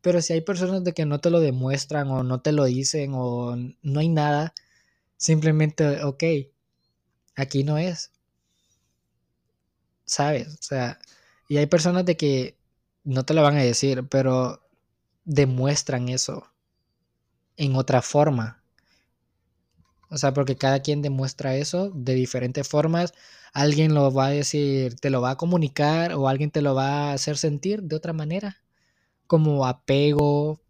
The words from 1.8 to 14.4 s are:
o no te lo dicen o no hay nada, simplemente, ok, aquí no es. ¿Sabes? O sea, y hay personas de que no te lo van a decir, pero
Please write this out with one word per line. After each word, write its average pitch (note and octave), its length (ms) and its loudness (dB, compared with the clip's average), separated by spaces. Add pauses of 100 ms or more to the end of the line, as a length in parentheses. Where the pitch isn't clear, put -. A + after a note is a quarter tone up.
o C3 140 -2
no B2+ 200 -2
te D3+ 100 0
lo D3 120 4
dicen C3+ 500 -2
o B2 420 -4 (240)
no C#3+ 200 -2
hay E3 100 2
nada, D3 420 0 (640)
simplemente, D#3 880 2
ok, C#3 200 -4 (1080)
aquí C3+ 300 -2
no D3+ 140 0
es. F3 340 -6 (1900)
¿Sabes? D3 440 -2
O D3+ 140 -18
sea, C3 360 -6 (500)
y D3 80 0
hay D3 100 4
personas F3 380 2
de E3+ 140 0
que C3+ 400 -2 (460)
no C3 200 -2
te - 80 -2
lo D#3+ 100 4
van D3 140 6
a C#3 60 4
decir, B2+ 480 0
pero B2+ 500 0 (640)